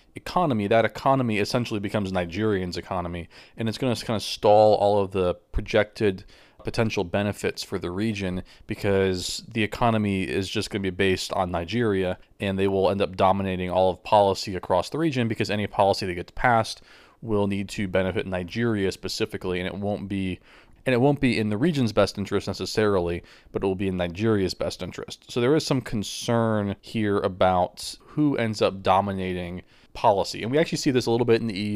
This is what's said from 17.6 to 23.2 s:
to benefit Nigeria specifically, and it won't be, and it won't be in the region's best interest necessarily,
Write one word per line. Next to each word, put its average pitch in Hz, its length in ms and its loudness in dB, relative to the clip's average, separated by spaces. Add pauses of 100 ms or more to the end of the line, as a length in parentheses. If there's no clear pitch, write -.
to 104 180 -4
benefit 92 400 0
Nigeria 95 640 -2
specifically, 92 680 -4
and 92 80 -2
it - 60 -8
won't 98 340 -6
be, 95 320 -4 (440)
and 131 80 0
it 120 80 2
won't 143 200 2
be 120 180 2
in 107 120 0
the 107 60 -2
region's 135 360 0
best 104 260 2
interest 98 300 -2
necessarily, 92 760 0 (300)